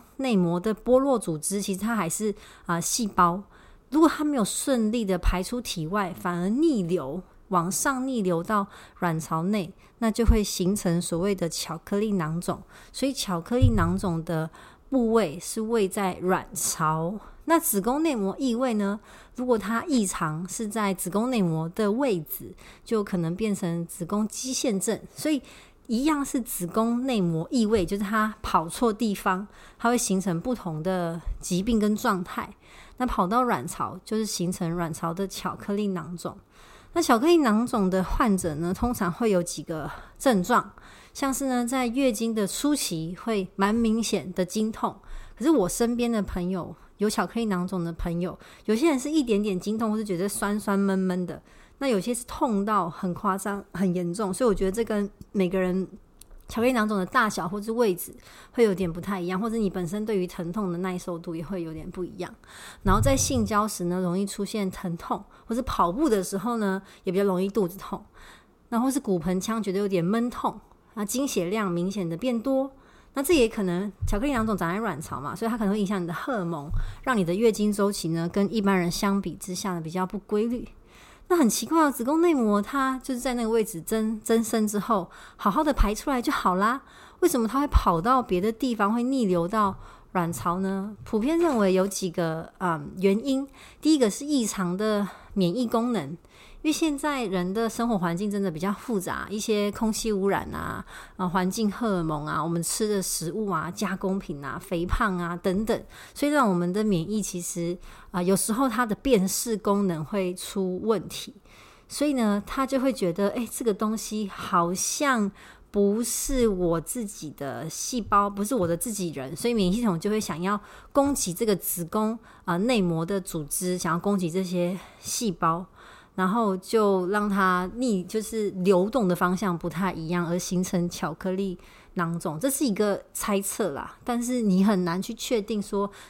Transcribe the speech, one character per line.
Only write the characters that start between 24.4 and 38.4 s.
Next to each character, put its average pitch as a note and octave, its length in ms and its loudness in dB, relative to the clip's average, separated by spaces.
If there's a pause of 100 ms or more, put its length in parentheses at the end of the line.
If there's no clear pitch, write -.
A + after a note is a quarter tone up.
腺 A3+ 260 0
症。 G3+ 180 -2 (160)
所 - 160 -2
以 D4+ 120 2 (460)
一 B3 180 0
样 D4 180 2
是 C4+ 160 -2
子 - 260 -6
宫 A#3 400 0
内 B3 140 0
膜 E3+ 320 2
异 A#3+ 140 4
位， G#3 200 2
就 G3+ 120 -4
是 G#3+ 60 -2
它 G#3+ 380 0
跑 E3+ 280 0
错 A3 240 0
地 G#3+ 200 0
方， F#3+ 320 -2 (320)
它 A#3 120 2
会 B3 80 4
形 F#3+ 240 0
成 F3 180 0
不 B3 160 -2
同 D#3 260 -6
的 F3 380 -2 (220)
疾 F3+ 200 -2
病 A3+ 160 2
跟 G#3 160 2
状 G#3+ 300 0
态。 - 260 -8 (460)
那 B3 100 -2
跑 G#3 220 0
到 A#3 160 2
卵 F3 240 0
巢， C3+ 380 -6
就 A3 100 -4
是 A3 100 0
形 F3+ 240 -2
成 E3+ 280 -2
卵 E3 160 -2
巢 E3+ 200 -4
的 F#3+ 140 -4
巧 - 280 -6
克 - 180 -6
力 G#3 140 0
囊 F3 280 -4
肿。 - 220 -10 (560)
那 E4+ 80 2
巧 B3 160 6
克 A3+ 80 2
力 F4 120 8
囊 A#3 280 4
肿 G#3 240 2
的 F#3 140 2
患 G#3 340 4
者 F3 180 0